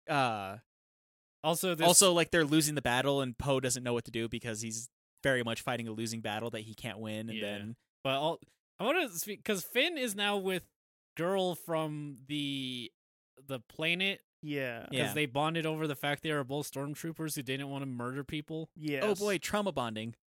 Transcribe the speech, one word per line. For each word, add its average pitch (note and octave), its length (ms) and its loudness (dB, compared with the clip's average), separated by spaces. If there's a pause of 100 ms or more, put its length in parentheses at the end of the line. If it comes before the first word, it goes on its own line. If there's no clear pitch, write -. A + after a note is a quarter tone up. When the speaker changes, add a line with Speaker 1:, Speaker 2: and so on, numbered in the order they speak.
Speaker 1:
uh, A2 500 0 (840)
Speaker 2:
Also, E3+ 320 2
this E3 120 6
Speaker 1:
also, F3+ 260 10
like, E3 180 4
they're E3 140 6
losing D3+ 300 4
the C#3 60 0
battle, C3+ 400 2
and B2+ 160 -4
Poe C3+ 220 2
doesn't B2+ 240 -2
know B2 100 0
what A#2 120 -2
to A#2+ 60 -16
do A#2 180 -2
because A2+ 320 -6
he's A#2 280 -8 (340)
very B2+ 200 4
much A#2 180 -2
fighting A#2 260 -4
a A2 40 -6
losing A2+ 300 -4
battle A2 300 -2
that A2+ 100 -6
he G#2+ 140 -12
can't G#2+ 240 -8
win, A2 300 -6
and A2 80 -6
Speaker 2:
Yeah. G#2 200 -4
Speaker 1:
then G#2+ 180 -8 (280)
Speaker 2:
But C3+ 100 2
I'll, D3+ 260 0 (400)
I F#3 60 -2
wanna D4+ 240 2
speak, E3+ 340 -8
'cause G3+ 200 0
Finn D#4 340 0
is A#3+ 180 -2
now G3+ 220 2
with F#3 280 -2 (520)
girl F3+ 380 2
from D3+ 600 -2 (120)
the, C3+ 680 -4 (440)
the C3+ 220 -8
planet, F3 640 0 (180)
Speaker 3:
Yeah. C3+ 440 -4
Speaker 2:
'cause - 80 -10
Speaker 1:
Yeah. A2+ 200 2
Speaker 2:
they D3+ 120 2
bonded D#3 400 0
over D#3 200 -2
the C#3+ 120 -2
fact C#3+ 260 -2
they D#3+ 80 0
were C#3+ 140 0
both C#3 260 -4
stormtroopers D3+ 640 -6
who D3 80 -4
didn't C3+ 260 -4
wanna C#3 180 -4
murder B2+ 360 -4
people. D#3+ 520 -6
Speaker 3:
Yes. D3 280 -2
Speaker 1:
Oh G#3 120 4
boy, G3+ 220 0
trauma G3+ 360 0
bonding. A2+ 420 -2 (220)